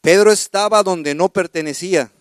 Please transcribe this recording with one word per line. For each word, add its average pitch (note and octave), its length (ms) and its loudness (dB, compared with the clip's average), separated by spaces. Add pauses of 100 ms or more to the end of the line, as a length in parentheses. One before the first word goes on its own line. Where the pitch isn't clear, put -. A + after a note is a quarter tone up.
Pedro G3 300 4
estaba G#3 540 0
donde D#3+ 320 -4
no F3+ 160 0
pertenecía E3 880 -4